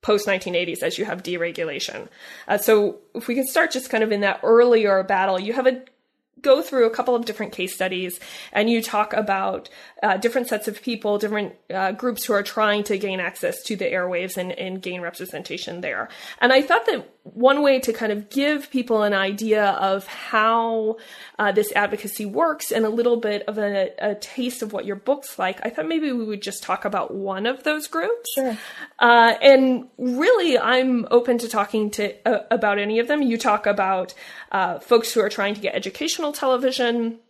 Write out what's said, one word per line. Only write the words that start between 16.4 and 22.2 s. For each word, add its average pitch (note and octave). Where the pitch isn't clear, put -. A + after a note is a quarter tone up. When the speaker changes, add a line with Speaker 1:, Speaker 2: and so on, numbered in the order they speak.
Speaker 1:
I C4+
thought F#4
that E4+
one B3+
way C4+
to A#3
kind A3+
of G#3
give C#4+
people A#3
an G#3
idea G#3
of G3
how, A3+
uh, G3+
this G#3
advocacy G#3